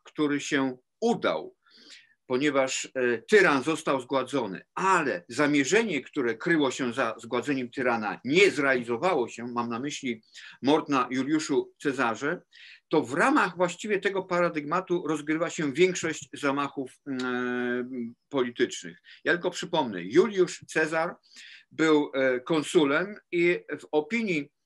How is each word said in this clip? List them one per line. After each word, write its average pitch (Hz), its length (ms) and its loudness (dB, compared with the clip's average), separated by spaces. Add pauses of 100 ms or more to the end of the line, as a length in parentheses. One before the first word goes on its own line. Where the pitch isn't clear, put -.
który 143 360 0
się 135 380 0 (220)
udał, 110 560 0 (720)
ponieważ, 135 580 0
e, 123 320 0
tyran 156 460 4
został 147 380 -2
zgładzony, 120 600 -4 (140)
ale 165 540 2
zamierzenie, 147 720 2
które 120 340 -4
kryło 151 360 2
się 120 220 -4
za 117 240 -2
zgładzeniem 120 540 -4
tyrana, 113 540 -2
nie 170 260 6
zrealizowało 127 760 0
się, 117 200 -12
mam 120 220 -4
na 117 100 -6
myśli 131 440 -8 (380)
mord 156 280 2
na 127 220 2
Juliuszu 135 680 0
Cezarze, 135 600 -2 (480)
to 160 120 4
w 120 120 -6
ramach 208 440 2
właściwie 185 420 -2
tego 196 240 -2
paradygmatu 170 840 -2
rozgrywa 156 420 -2
się 147 240 -4
większość 175 600 0
zamachów, 139 580 -2 (160)
mm, 127 180 -4
e, 123 880 -4 (160)
politycznych. 120 680 -4 (260)
Ja 143 100 0
tylko 175 180 -2
przypomnę, 143 520 -4
Juliusz 180 640 2
Cezar 160 480 -2 (560)
był, 151 420 4
e, 131 260 2
konsulem 160 760 2 (160)
i 175 280 2 (200)
w - 120 -18
opinii 156 600 -2 (140)